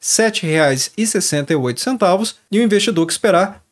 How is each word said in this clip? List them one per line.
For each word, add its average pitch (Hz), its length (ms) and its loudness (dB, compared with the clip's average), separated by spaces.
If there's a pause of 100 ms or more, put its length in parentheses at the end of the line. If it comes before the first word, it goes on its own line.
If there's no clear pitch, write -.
sete 220 440 0
reais 151 540 2
e 220 80 -2
sessenta 160 460 -2
e 160 40 2
oito 123 240 -2
centavos, 214 540 0 (160)
e 202 80 0
o 233 60 4
investidor 202 420 0
que 165 60 -6
esperar 196 600 0